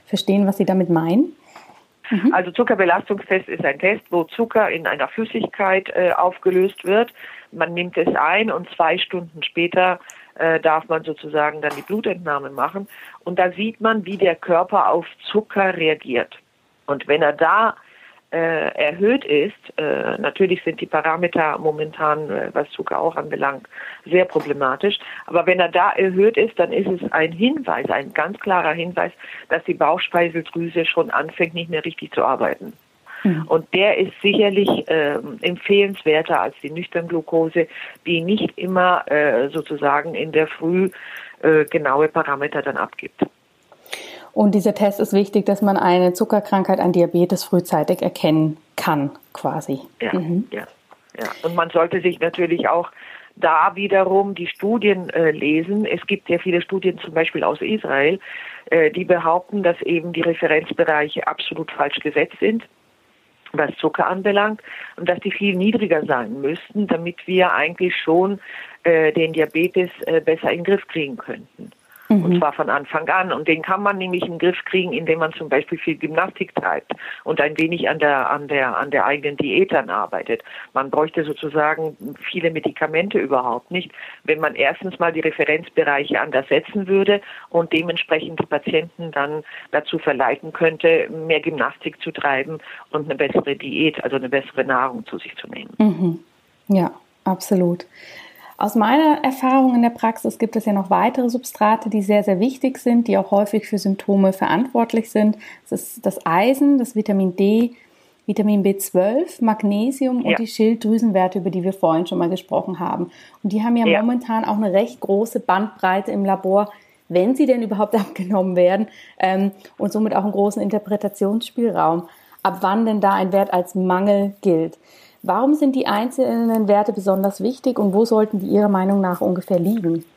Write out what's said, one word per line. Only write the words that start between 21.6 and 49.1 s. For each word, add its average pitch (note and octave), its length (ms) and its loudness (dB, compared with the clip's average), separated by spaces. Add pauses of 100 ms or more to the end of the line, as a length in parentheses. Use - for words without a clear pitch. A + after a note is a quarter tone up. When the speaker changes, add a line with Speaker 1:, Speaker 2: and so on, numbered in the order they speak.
Speaker 2:
äh, - 220 -4
was D3 200 -2
Zucker - 280 -6
auch E3 160 0
anbelangt, D3 500 -4 (400)
sehr F3+ 200 4
problematisch. C#3+ 720 -2 (280)
Aber E3+ 180 0
wenn F#3 160 2
er E3+ 80 2
da F3+ 220 4
erhöht F#3+ 440 4
ist, - 240 2
dann F3 140 0
ist F#3+ 140 0
es - 260 -4
ein D#3+ 180 2
Hinweis, A3 580 0
ein - 240 -2
ganz F3 260 -4
klarer F3 340 0
Hinweis, E3+ 400 -4 (340)
dass E3 160 -2
die F3 120 -4
Bauchspeiseldrüse E3+ 1080 0
schon D#3+ 260 0
anfängt, D#3+ 440 -2
nicht E3+ 160 -8
mehr D#3 160 -4
richtig - 260 -12
zu - 140 0
arbeiten. - 480 -2 (500)
Speaker 1:
Mhm. D#3+ 240 2
Speaker 2:
Und D#3+ 260 0
der G3 240 4
ist F#3+ 240 -2
sicherlich, G3+ 480 2 (200)
ähm, D3 520 -2
empfehlenswerter F3 1000 2
als A2+ 200 -2
die C#3+ 100 -10
Nüchternglucose, E3 960 -2 (380)
die E3+ 140 0
nicht E3+ 380 -2
immer, F3+ 520 0
äh, C#3 420 2
sozusagen D3 640 -2
in D3+ 180 -6
der D#3 140 2
Früh, F3+ 420 0 (540)
äh, D#3 200 6
genaue D3 460 0
Parameter D3 520 -2
dann C#3 140 -4
abgibt. - 460 -8 (1120)
Speaker 1:
Und G#3 200 4
dieser G#3 220 2
Test G3+ 240 0
ist G#3 140 -2
wichtig, G3 340 2
dass G3+ 160 0
man G3 140 4
eine F3+ 360 4
Zuckerkrankheit, G3+ 680 0
ein F3+ 120 2
Diabetes F3 520 2
frühzeitig F3 600 0
erkennen D#3 540 2 (180)
kann, D3 340 0 (240)